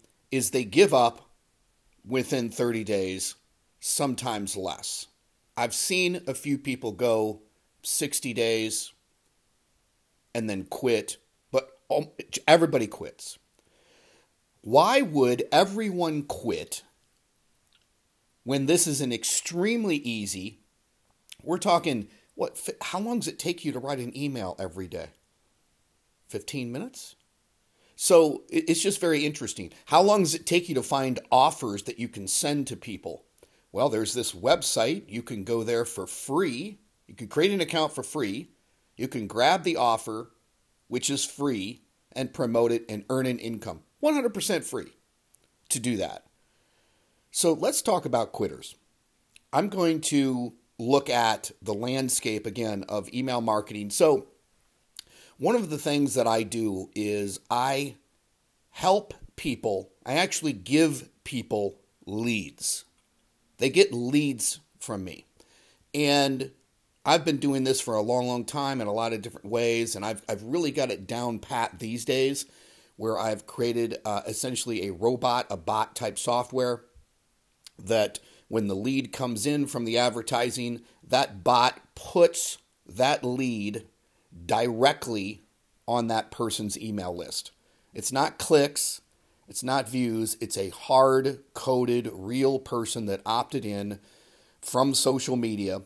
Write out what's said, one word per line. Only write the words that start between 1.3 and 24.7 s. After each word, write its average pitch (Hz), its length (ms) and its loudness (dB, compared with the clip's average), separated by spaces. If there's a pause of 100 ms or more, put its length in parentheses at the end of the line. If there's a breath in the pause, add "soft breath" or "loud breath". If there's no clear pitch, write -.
within 123 440 -2
thirty 113 340 0
days, 95 520 -2 (440)
sometimes 117 800 -2
less. - 480 -8 (500)
I've 117 180 -2
seen 180 520 0
a 139 80 -6
few 143 240 -2
people 127 360 -6
go 110 480 0 (420)
sixty - 500 -2
days 113 600 -2 (1400)
and 113 160 -4
then 95 140 -4
quit, 113 540 -2 (340)
but, 131 180 -2 (220)
um, 147 200 -2 (360)
everybody 151 400 6
quits. - 500 -14 (1200 soft breath)
Why 180 400 6
would 131 500 2
everyone 180 720 2
quit - 600 -6 (1600)
when 135 240 0
this 170 200 4
is 147 140 -2
an 127 100 -2
extremely 180 840 0
easy, 110 640 -6 (840)
we're 165 140 -2
talking, 165 500 0 (280 soft breath)
what, - 220 -4
fi-, - 220 -8
how - 200 -6
long 233 200 -2
does 156 80 -4
it 156 100 -8
take 175 280 -6
you 143 80 -4
to 127 60 -6
write 135 200 -6
an 120 160 -8
email 131 440 -6
every 92 280 -8